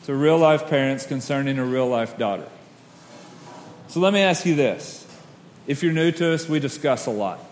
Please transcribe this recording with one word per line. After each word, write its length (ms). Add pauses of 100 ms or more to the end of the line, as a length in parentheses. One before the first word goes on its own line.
to 100
real 220
life 300
parents 380
concerning 540
a 60
real 220
life 300
daughter. 300 (1400)
So 120
let 140
me 80
ask 260
you 80
this. 500 (640)
If 160
you're 100
new 200
to 200
us, 160
we 100
discuss 460
a 60
lot. 260 (140)